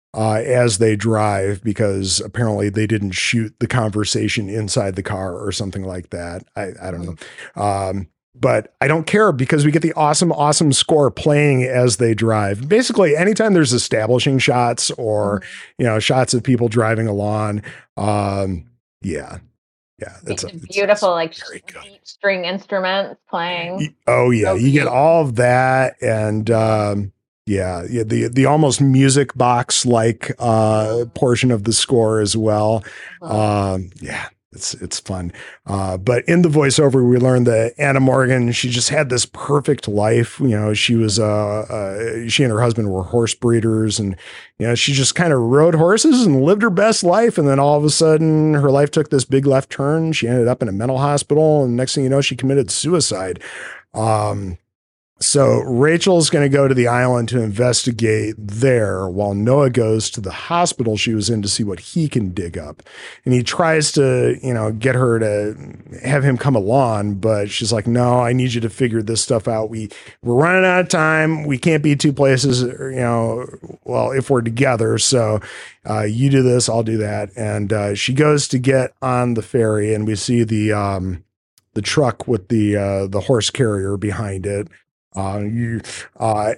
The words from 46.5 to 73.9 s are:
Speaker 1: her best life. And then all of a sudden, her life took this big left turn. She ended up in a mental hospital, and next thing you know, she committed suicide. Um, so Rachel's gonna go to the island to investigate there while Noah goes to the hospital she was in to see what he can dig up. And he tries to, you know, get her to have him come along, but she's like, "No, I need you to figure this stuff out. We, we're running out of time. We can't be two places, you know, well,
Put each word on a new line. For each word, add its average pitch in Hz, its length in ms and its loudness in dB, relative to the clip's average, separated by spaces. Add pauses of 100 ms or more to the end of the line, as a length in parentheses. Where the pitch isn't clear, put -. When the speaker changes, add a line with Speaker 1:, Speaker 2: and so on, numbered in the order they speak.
Speaker 1:
her 233 80 4
best 196 340 2
life. 214 340 4
And 151 100 2
then 135 120 4
all 147 180 4
of 147 60 0
a 151 60 4
sudden, 156 640 2
her 143 180 2
life 143 180 4
took 156 200 -2
this 135 140 2
big 135 220 0
left 135 240 2
turn. 160 420 -2
She 143 160 -4
ended 120 200 2
up 131 140 0
in 117 60 -2
a 95 40 -6
mental 123 260 -2
hospital, 147 640 2
and 120 120 0
next 127 180 -2
thing 143 100 -2
you 131 60 0
know, 135 100 2
she 135 160 -2
committed 131 360 0
suicide. 104 680 -4 (540)
Um, 104 640 -2 (640)
so 120 420 4
Rachel's 160 640 2
gonna 143 180 2
go 139 180 4
to 131 60 4
the 120 160 2
island 123 400 0
to 120 140 0
investigate 110 960 -2
there 107 680 0
while 98 280 -2
Noah 127 340 4
goes 110 440 0
to - 100 -12
the 95 80 -8
hospital 151 640 -2
she 113 160 -2
was 110 160 -2
in 113 140 -2
to 101 60 -4
see 110 140 -2
what 95 160 -6
he 156 300 -4
can 107 220 -2
dig 87 260 -8
up. 73 260 -14 (440)
And 127 80 2
he 123 80 2
tries 160 500 0
to, 127 500 2
you 127 120 -2
know, 110 180 -2
get 120 220 0
her 120 240 2
to 104 360 -2 (480)
have 139 220 0
him 131 140 2
come 131 180 0
along, 107 600 0
but 104 340 -2
she's 104 200 -4
like, 110 160 -2
"No, 123 340 2
I 120 120 0
need 127 220 0
you 117 80 -4
to 113 80 -2
figure 113 320 -2
this 110 180 -4
stuff 117 260 0
out. 110 220 -2
We, 110 220 -10 (320)
we're 120 200 0
running 185 220 4
out 180 160 2
of 180 80 0
time. 156 560 0
We 139 140 -2
can't 156 240 2
be 147 140 2
two 147 180 0
places, 131 480 2
you 131 400 -6
know, 117 420 -2 (400)
well, 123 280 -2